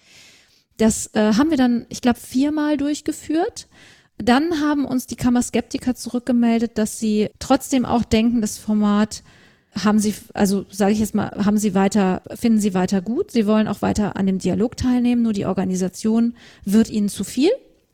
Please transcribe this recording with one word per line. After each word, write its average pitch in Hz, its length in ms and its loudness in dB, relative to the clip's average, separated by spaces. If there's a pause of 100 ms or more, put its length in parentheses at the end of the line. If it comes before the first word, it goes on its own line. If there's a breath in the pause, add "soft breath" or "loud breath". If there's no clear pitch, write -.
(760 soft breath)
Das, - 360 0
äh, 214 200 2
haben 294 180 2
wir 302 60 0
dann, 247 320 0
ich - 120 -14
glaub, 240 160 0
viermal 294 600 -2
durchgeführt. 302 880 -4 (500 soft breath)
Dann 285 420 2
haben 294 260 0
uns 254 200 -4
die 240 100 -10
Kammerskeptiker 240 800 -2
zurückgemeldet, 233 840 0
dass 214 180 -2
sie 214 400 0
trotzdem 262 480 0
auch 233 180 0
denken, 233 380 2
das 208 160 -4
Format 208 640 0 (640 soft breath)
haben 214 160 4
sie, 208 160 0 (180)
also 196 380 0
sage 202 220 0
ich 214 60 -2
jetzt 214 140 -2
mal, 202 180 -2 (140)
haben 208 140 2
sie 202 160 -2
weiter, 196 480 2 (100)
finden 220 260 2
sie 196 140 0
weiter 185 280 0
gut. 240 280 -4
Sie 226 160 0
wollen 214 220 2
auch - 160 -6
weiter 208 320 0
an 196 100 -2
dem 190 140 0
Dialog 185 360 -2
teilnehmen, 247 460 0
nur 226 120 0
die 202 120 -4
Organisation 190 880 0 (320 loud breath)
wird 214 240 4
ihnen 208 200 -2
zu - 140 -8
viel. 285 280 2 (420)